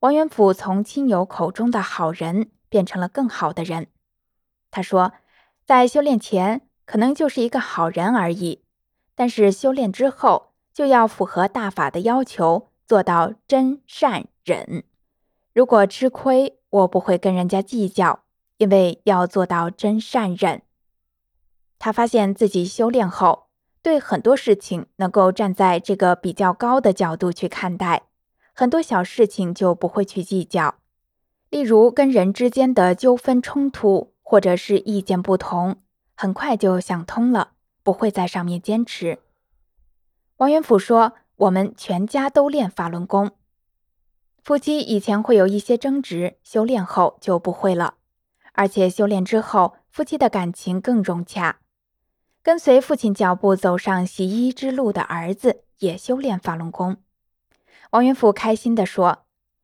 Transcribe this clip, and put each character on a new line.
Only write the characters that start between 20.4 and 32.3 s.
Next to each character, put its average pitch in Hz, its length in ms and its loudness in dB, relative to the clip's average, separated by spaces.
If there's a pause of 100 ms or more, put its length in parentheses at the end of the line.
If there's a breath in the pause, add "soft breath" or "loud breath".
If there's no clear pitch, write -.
他 220 140 -6
发 233 140 0
现 208 280 0
自 208 140 0
己 180 180 -2
修 226 240 -2
炼 240 200 0
后， - 380 0 (340)
对 320 180 2
很 190 220 -4
多 247 140 4
事 233 200 2
情 175 300 -10 (120)
能 185 120 -2
够 190 220 4
站 190 220 -2
在 185 260 2
这 190 160 -4
个 180 200 2
比 175 160 -8
较 185 220 0
高 240 260 0
的 214 140 2
角 170 220 -4
度 180 160 -4
去 180 160 -6
看 180 300 -8
待， 170 260 -2 (500)
很 247 160 0
多 330 120 0
小 202 220 0
事 220 220 2
情 185 280 -4
就 180 200 0
不 175 140 -4
会 196 180 -2
去 190 180 -8
计 190 200 -4
较。 156 320 -2 (720)
例 294 120 -4
如 226 280 6
跟 269 200 2
人 196 220 2